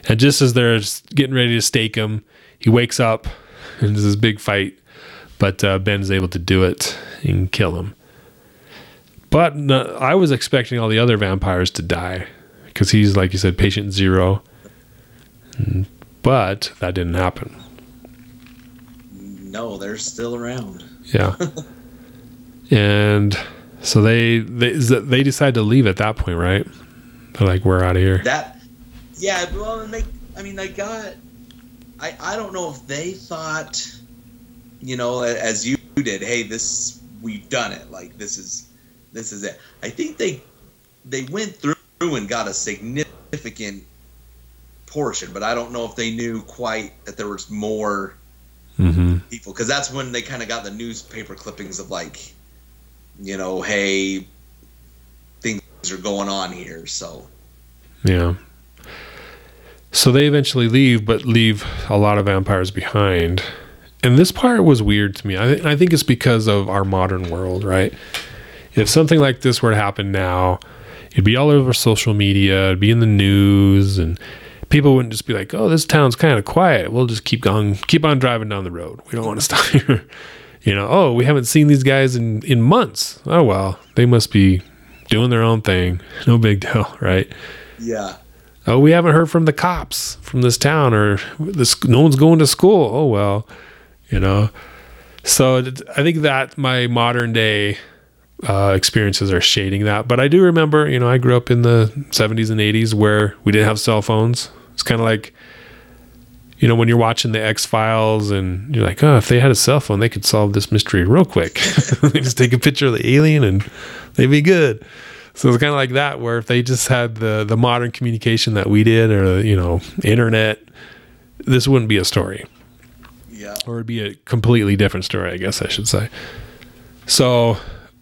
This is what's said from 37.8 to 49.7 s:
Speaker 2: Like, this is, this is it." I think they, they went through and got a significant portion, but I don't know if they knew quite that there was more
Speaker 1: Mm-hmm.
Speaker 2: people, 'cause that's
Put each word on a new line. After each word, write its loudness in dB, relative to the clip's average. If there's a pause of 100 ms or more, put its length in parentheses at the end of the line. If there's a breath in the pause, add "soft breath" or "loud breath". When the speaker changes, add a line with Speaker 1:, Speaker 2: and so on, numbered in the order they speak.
Speaker 2:
Like, -20
this -12
is, -16 (420 soft breath)
this -14
is -14
it." -14 (240 soft breath)
I -10
think -10
they, -8 (640)
they -10
went -10
through -6 (240)
and -6
got -6
a -10
significant -12 (1040)
portion, -8
but -10
I -4
don't -10
know -8
if -12
they -6
knew -8
quite -10 (100)
that -18
there -10
was -14
more -8 (640)
Speaker 1:
Mm-hmm. 2 (120)
Speaker 2:
people, -18
'cause -8
that's -6